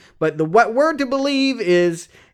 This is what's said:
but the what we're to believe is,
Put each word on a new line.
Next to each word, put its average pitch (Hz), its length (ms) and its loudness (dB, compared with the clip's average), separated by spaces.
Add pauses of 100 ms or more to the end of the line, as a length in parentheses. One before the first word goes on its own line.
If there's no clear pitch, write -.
(200)
but 156 200 -2
the 160 60 -2
what 208 280 2
we're 311 200 2
to 277 120 -4
believe 269 560 -2
is, 175 480 0 (240)